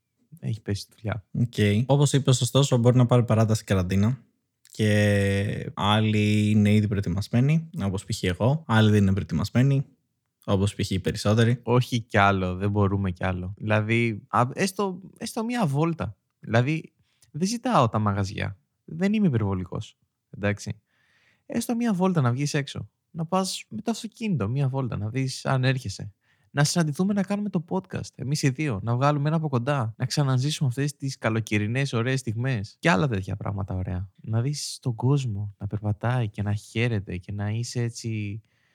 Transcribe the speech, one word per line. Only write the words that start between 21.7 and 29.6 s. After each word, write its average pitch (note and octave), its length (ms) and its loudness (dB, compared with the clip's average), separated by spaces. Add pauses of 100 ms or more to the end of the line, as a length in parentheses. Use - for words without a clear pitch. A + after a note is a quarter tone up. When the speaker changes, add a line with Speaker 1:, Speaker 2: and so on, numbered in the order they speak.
Speaker 1:
μία A#3 180 0
βόλτα F3+ 280 2
να A#2+ 100 2
βγεις C#3 220 -2
έξω. C#3 360 -6 (220)
Να E3 140 -6
πας F#3 440 -2
με A3 120 -10
το A#3 100 -4
αυτοκίνητο, G#3 580 -4
μία C3+ 180 0
βόλτα, B2+ 300 -4
να G#2 120 -4
δεις C3 360 -4
αν C3+ 180 2
έρχεσαι. B2+ 500 -4 (380)
Να C#3+ 120 2
συναντηθούμε F3 500 0
να G3+ 100 0
κάνουμε G3+ 260 -4
το E3+ 200 -2
podcast, - 460 -6
εμείς D3 280 -4
οι C#3+ 60 4
δύο, B2+ 340 -2
να A#2 120 0
βγάλουμε C#3+ 320 2
ένα D#3+ 100 2
από D#3 120 -2
κοντά, B2 480 0